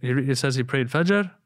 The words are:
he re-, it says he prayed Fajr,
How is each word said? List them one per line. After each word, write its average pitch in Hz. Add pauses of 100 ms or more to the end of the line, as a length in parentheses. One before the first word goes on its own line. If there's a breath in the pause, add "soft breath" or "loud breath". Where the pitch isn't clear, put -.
he 127
re-, 135
it 127
says 131
he 131
prayed 127
Fajr, 180 (160)